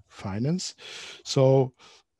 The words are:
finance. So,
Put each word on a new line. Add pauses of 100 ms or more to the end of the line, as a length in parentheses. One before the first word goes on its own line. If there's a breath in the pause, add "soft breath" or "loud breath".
finance. (480 loud breath)
So, (460 loud breath)